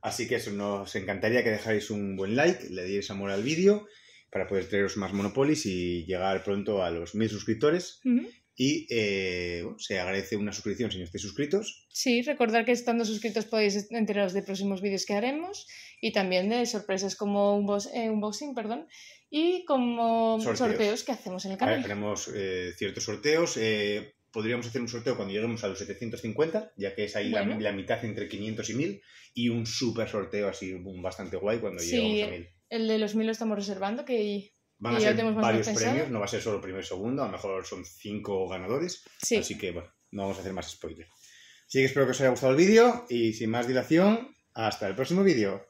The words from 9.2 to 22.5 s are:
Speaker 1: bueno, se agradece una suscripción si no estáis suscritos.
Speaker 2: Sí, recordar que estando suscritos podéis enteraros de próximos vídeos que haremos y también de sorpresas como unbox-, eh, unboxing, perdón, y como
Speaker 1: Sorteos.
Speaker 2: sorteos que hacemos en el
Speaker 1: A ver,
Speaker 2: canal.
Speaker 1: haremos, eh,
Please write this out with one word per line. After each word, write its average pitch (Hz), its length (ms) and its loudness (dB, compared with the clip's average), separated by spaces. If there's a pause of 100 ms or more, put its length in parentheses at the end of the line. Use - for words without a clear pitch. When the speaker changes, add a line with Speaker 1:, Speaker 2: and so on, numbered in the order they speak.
Speaker 1:
bueno, - 140 -10
se 98 220 -4
agradece 95 360 -2
una 101 160 -2
suscripción 104 400 -4
si 92 60 -6
no 90 60 -8
estáis 90 180 -8
suscritos. - 680 -4
Speaker 2:
Sí, 240 340 0
recordar 233 420 2
que 247 60 4
estando 233 340 2
suscritos 214 400 -2
podéis 208 460 0
enteraros 202 420 0
de 196 80 0
próximos 196 400 -4
vídeos 196 240 -2
que 208 80 -2
haremos 294 540 -2 (340)
y 220 100 0
también 185 380 2
de 240 160 2
sorpresas 202 500 -2
como 202 440 2
unbox-, 202 340 0
eh, 226 160 -2
unboxing, 214 460 -4
perdón, 233 320 -4 (420)
y 349 360 2
como 233 760 4
Speaker 1:
Sorteos. 220 160 0
Speaker 2:
sorteos 226 460 2
que - 80 -6
hacemos 185 340 -6
en 190 60 -4
el 190 100 -6
Speaker 1:
A - 40 2
ver, - 100 4
Speaker 2:
canal. 277 100 -2
Speaker 1:
haremos, 104 480 -4
eh, 92 420 -2